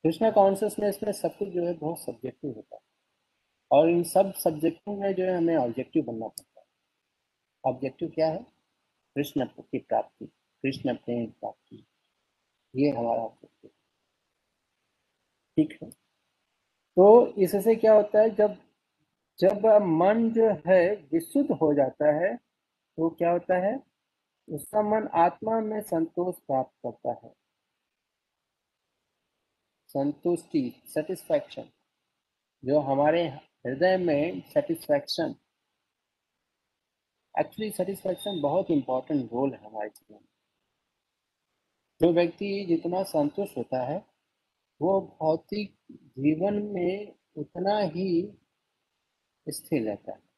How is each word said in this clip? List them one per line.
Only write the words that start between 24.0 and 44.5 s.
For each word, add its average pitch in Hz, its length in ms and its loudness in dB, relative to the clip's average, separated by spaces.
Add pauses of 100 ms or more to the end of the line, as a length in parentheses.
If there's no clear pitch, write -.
उसका 185 320 -4
मन 214 260 -2
आत्मा 214 520 0
में 214 220 -6
संतोष 175 540 -4
प्राप्त - 360 -4 (140)
करता 120 420 -8
है। 117 60 -20 (2500)
संतुष्टि, 147 1000 -4
सेटिस्फैक्शन, - 840 -6 (960)
जो 143 140 2
हमारे 147 480 2
हृदय 139 720 -2
में 170 440 -2
सेटिस्फैक्शन, 147 920 -4 (2000)
actually 214 380 -6
सेटिस्फैक्शन 185 640 -6
बहुत 170 300 -2
इंपॉर्टेंट 131 600 -2
रोल 131 200 -2
है 107 120 -20
हमारे 107 240 -10
जीवन - 320 -20
में। - 60 -20 (1700)
जो 170 120 4
व्यक्ति 196 520 -2
जितना 175 380 -2
संतुष्ट 160 540 -4
होता 127 260 -6
है 160 220 -6 (760)